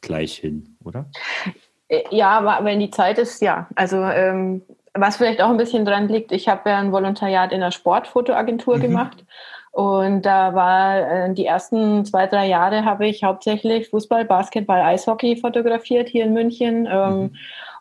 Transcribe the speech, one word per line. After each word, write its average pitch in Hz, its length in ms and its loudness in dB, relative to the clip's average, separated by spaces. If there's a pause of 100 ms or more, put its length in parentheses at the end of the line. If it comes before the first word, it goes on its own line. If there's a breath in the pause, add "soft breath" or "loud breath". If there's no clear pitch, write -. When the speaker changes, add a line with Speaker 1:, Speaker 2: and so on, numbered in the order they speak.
Speaker 1:
gleich 78 360 -6
hin, 76 460 -10
oder? 135 260 -12 (800 loud breath)
Speaker 2:
Äh, 156 240 0
ja, 208 260 4
aber 202 260 0
wenn 208 160 0
die 208 120 -2
Zeit 202 260 2
ist, 233 240 -2
ja. 175 340 0
Also, 190 220 0
ähm, 185 640 0 (320)
was 202 240 0
vielleicht 226 240 0
auch 214 80 4
ein 240 80 2
bisschen 233 280 0
dran 202 240 0
liegt, 220 220 -2
ich 185 160 -2
habe 202 220 0
ja 202 80 2
ein 196 140 0
Volontariat 190 600 0
in 190 120 -2
einer 175 80 0
Sportfotoagentur 233 1080 0
Speaker 1:
Mhm. 262 40 0
Speaker 2:
gemacht. 240 440 -2 (460 loud breath)
Und 196 520 0
da 190 300 2
war, 190 440 2 (320)
äh, 190 40 -2
die 190 140 -2
ersten 208 580 0
zwei, 190 220 0
drei 202 200 2
Jahre 190 380 2
habe 208 220 0
ich 214 160 -2
hauptsächlich 214 640 -2
Fußball, 220 360 0
Basketball, 196 560 0
Eishockey 220 560 0
fotografiert 233 720 0
hier 226 160 0
in 220 80 2
München. 233 540 0
Ähm, 190 320 0
Speaker 1:
Mhm. 196 160 -4 (460 loud breath)